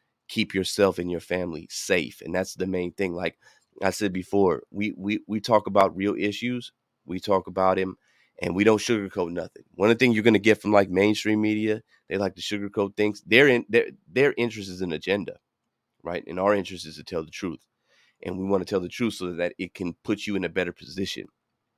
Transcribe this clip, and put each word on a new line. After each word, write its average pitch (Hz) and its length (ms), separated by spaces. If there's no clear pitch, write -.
keep - 260
yourself 95 460
and 90 100
your 87 100
family 87 520
safe. - 500
And 92 140
that's 95 200
the 92 120
main 90 240
thing. 92 220
Like 87 240
I 95 100
said 101 200
before, 90 580
we, 104 280
we, 101 300
we 107 120
talk 107 280
about 98 280
real 98 220
issues. 120 540
We 92 140
talk 95 280
about 95 320
'em, 92 180
and 87 140
we 101 80
don't 107 180
sugarcoat 98 500
nothing. 85 320
One 98 140
of 117 80
the 131 60
things 120 120
you're 107 80
gonna 107 160
get 104 220
from, 104 120
like, 101 160
mainstream 104 520
media, 107 420
they 92 80
like 98 180
to 85 60
sugarcoat 101 560
things. 104 280
Their 123 220
in-, 123 220
their, 113 220
their 131 260
interest 110 320
is 90 120
an 87 100
agenda, 92 460
right? 87 260
And 87 120
our 101 140
interest 92 320
is 78 120
to 76 60
tell 82 200
the 78 80
truth. - 340
And 90 160
we 95 80
wanna 98 200
tell 98 160
the 90 80
truth 113 240
so 90 200
that 87 240
it 92 160
can 87 300
put 104 240
you 101 80
in 92 80
a - 60
better 87 240
position - 540